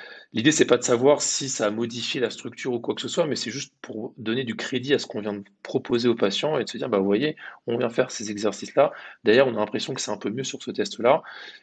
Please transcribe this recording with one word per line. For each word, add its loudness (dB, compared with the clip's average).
L'idée, 4
c'est 6
pas 6
de -8
savoir 4
si -2
ça -2
a 2
modifié -4
la 2
structure -8
ou 0
quoi -4
que -8
ce -6
soit, 0
mais -2
c'est -6
juste -10
pour -10
donner -2
du -4
crédit -2
à 6
ce -8
qu'on -8
vient -4
de -8
proposer 0
au 6
patient 0
et 0
de -8
se -10
dire, -4
bah, 2
vous 2
voyez, 2
on 0
vient 0
faire 0
ces -8
exercices-là. 0
D'ailleurs, 8
on -2
a -2
l'impression -2
que -6
c'est -6
un -4
peu -4
mieux -4
sur -10
ce -6
test-là. 2